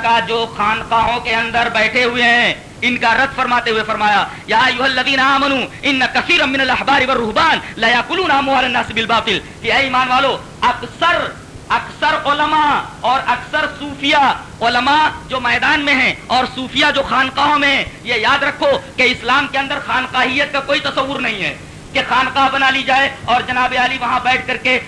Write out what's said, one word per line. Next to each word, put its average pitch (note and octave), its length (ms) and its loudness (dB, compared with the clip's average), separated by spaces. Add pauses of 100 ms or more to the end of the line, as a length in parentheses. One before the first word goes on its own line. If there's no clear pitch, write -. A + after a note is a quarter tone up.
کا A#3 260 2
جو A3+ 180 -2 (100)
خانقاہوں A3+ 640 0
کے A#3 140 -4
اندر A#3 380 0
بیٹھے A3 320 0
ہوئے A#3+ 180 0
ہیں A#3+ 320 4 (280)
ان A#3+ 140 0
کا A3+ 180 2
رد B3+ 220 0
فرماتے A#3+ 340 0
ہوئے A3 160 0
فرمایا، G#3 400 2 (200)
یا G#3 120 2
ایھا B3+ 260 2
الذین C4 360 2
آمنوا C4+ 460 2 (160)
ان C4+ 180 0 (140)
کثیرا D#4 300 2
من C4+ 160 0
الاحبار C4 480 2
والرہبان C4 500 2 (180)
لیاکلون A#3+ 540 0
اموال C4+ 340 2
الناس A#3+ 260 -2
بالباطل، A3 480 0 (240)
کہ G#3+ 100 -2
اے A#3 60 4
ایمان B3+ 300 2
والو، B3+ 300 2 (220)
اکثر، B3 680 0 (400)
اکثر C4+ 460 0 (120)
علماء D4 560 2 (180)
اور B3+ 260 2
اکثر D4+ 400 -2 (120)
صوفیاء، C#4 540 2 (280)
علماء B3+ 480 4 (200)
جو C4 120 -4
میدان B3+ 400 2
میں C#4+ 140 2
ہیں B3 200 2 (120)
اور B3 180 2 (100)
صوفیاء C4 360 0
جو C#4 120 0
خانقاہوں C4+ 560 0
میں C#4 180 2
ہیں، G#3+ 80 -2 (200)
یہ A#3 100 -2
یاد A#3+ 280 2
رکھو C#4 360 2 (180)
کہ - 60 2
اسلام B3 440 2
کے C4+ 120 -4
اندر C#4 280 -2
خانقاہیت B3+ 680 0
کا C4 80 -2
کوئی C#4+ 200 0
تصور C4+ 400 -2
نہیں A3 220 -4
ہے D3 140 -4 (360)
کہ C4 160 -2
خانقاہ C4 440 2
بنا C4+ 180 2
لی C4+ 120 0
جائے C4 260 2 (160)
اور A#3+ 220 2
جناب B3+ 320 0
عالی B3+ 220 0
وہاں B3 220 -2
بیٹھ B3 240 0
کر B3+ 100 -4
کے B3+ 320 0